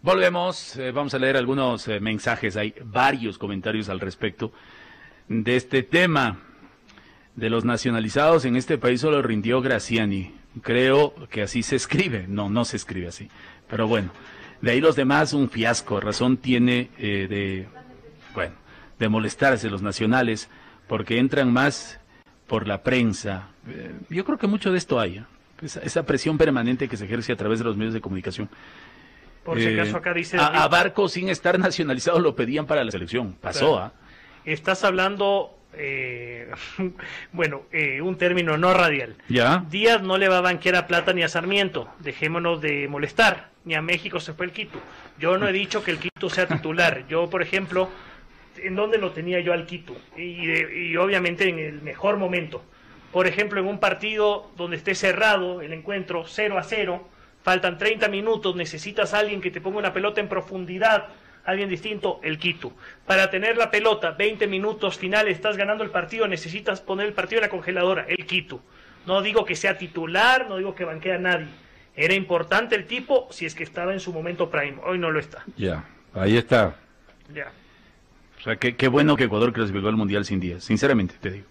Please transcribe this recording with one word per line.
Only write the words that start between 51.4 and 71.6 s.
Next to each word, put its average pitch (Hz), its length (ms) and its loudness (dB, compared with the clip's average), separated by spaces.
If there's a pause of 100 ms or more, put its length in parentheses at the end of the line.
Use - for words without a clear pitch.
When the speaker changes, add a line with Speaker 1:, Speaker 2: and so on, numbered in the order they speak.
Speaker 2:
en 165 100 -4
el 151 220 -8
mejor 190 360 -2
momento. 175 460 -4 (480)
Por 185 140 2
ejemplo, 202 340 0
en 185 80 0
un 202 120 -4
partido 208 760 0
donde 170 220 -6
esté 190 180 -2
cerrado 185 680 2
el 156 120 -10
encuentro, 170 540 -6
cero 208 320 -2
a 160 40 -4
cero, 185 440 -4 (340)
faltan 185 380 0
treinta 220 280 0
minutos, 202 480 0
necesitas 180 580 -4
a 208 60 2
alguien 208 220 -2
que 180 80 -4
te 170 120 -10
ponga 196 180 -4
una 190 140 -2
pelota 208 280 -2
en 202 60 -4
profundidad, 190 800 0 (360)
alguien 196 260 -2
distinto, 196 540 -4
el 156 140 -4
Quito. 165 340 -4 (360)
Para 190 240 4
tener 214 260 0
la 226 140 2
pelota, 208 400 2
veinte 208 340 0
minutos 202 540 -2
finales, 202 360 2
estás 208 220 -2
ganando 208 260 0
el 202 60 -6
partido, 208 380 -2
necesitas 190 540 -4
poner 196 260 -4
el 208 60 -4
partido 220 260 0
en 214 40 2
la 202 60 -2
congeladora, 180 580 0
el 175 200 -4
Quito. 175 340 -4 (460)
No 190 160 2
digo 208 200 2
que 165 120 -4
sea 190 220 0
titular, 185 680 2
no 190 100 -6
digo 190 180 -4
que 175 100 -6
banquee 160 280 -4
a 180 40 0
nadie. 180 300 0 (480)